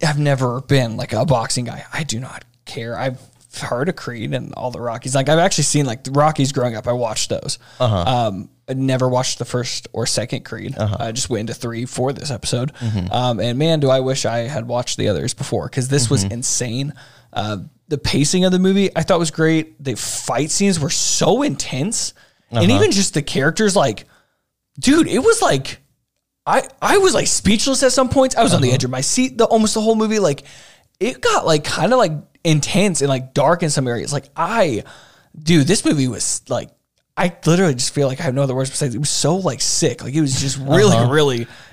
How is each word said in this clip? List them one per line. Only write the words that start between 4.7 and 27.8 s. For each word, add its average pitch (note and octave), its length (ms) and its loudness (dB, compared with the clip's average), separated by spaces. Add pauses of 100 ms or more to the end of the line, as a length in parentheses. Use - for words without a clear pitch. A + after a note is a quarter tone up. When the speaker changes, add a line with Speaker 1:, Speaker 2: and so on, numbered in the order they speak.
Speaker 1:
the - 100 -8
Rockies. A#2+ 340 -6
Like, C3+ 140 2
I've D#3+ 100 4
actually E3+ 260 2
seen, C#3+ 220 2
like, B2 180 -6
the C3 60 -10
Rockies D3 420 2
growing B2 220 -2
up. A2 140 -6
I A#2+ 40 0
watched A#2 380 -4
those. - 280 -6 (200)
Speaker 2:
Uh-huh. A2+ 180 2 (320)
Speaker 1:
Um, F#2+ 200 -8 (200)
I C3 60 -6
never C3 340 0
watched B2+ 300 -2
the C3 60 -8
first - 480 -6
or A2+ 140 -4
second - 380 -4
Creed. - 320 -10
Speaker 2:
Uh-huh. G2+ 220 -2
Speaker 1:
I A2 140 -6
just A#2+ 180 -6
went G#2+ 100 -2
into A2 140 -6
three A#2 320 -8
for C3 260 -4
this - 180 -10
episode. B2 500 -4
Speaker 2:
Mm-hmm. G2+ 320 -2
Speaker 1:
Um, B2 280 0
and A#2+ 180 -2
man, D#3+ 220 2
do C#3 100 2
I C3+ 100 4
wish C3 240 -2
I A#2 160 -2
had A#2 280 -6
watched A#2+ 280 -4
the G#2+ 120 -2
others F#2+ 260 -2
before, G#2+ 340 -6
'cause B2+ 200 -4
this C3 220 2
was G2+ 140 2
Speaker 2:
Mm-hmm. G2 100 -4
Speaker 1:
insane. B2 580 -4 (400)
Uh, G#2 260 -4 (300)
the D3 100 -2
pacing F3+ 460 2
of F#3 80 4
the F#3 80 4
movie F#3+ 360 4
I D#3+ 60 0
thought F3 160 2
was E3+ 140 -2
great. D#3+ 500 0
The C3 140 -4
fight D3 560 -4
scenes G3 260 2
were D3+ 120 -2
so - 520 0
intense. D#3+ 720 -4 (360)
And A#2 80 -2
Speaker 2:
Uh-huh. F3+ 180 6
Speaker 1:
even G4+ 160 4
just G3 220 0
the D3+ 80 0
characters, E3 540 0
like, C3+ 300 0 (720)
dude, D4 300 4
it F#3+ 120 2
was A4 220 4
like, C#3+ 360 0 (680)
I, A#3+ 160 2 (180)
I D#4 180 2
was, F#4+ 160 4
like, - 120 0
speechless A#3 560 0